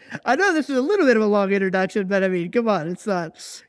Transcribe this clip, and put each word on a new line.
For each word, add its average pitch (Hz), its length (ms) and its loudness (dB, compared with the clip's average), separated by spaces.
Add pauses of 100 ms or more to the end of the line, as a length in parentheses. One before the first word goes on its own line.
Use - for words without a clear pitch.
(240)
I - 120 2
know 370 180 2
this 302 160 -2
is 269 60 -2
a 247 60 2
little 349 240 2
bit 240 100 6
of 214 60 2
a 214 40 2
long 202 260 2
introduction, 190 540 0
but 190 180 0
I 190 40 2
mean, 180 220 -4
come 233 180 0
on, 170 200 0
it's 180 180 -10
not," 175 640 -8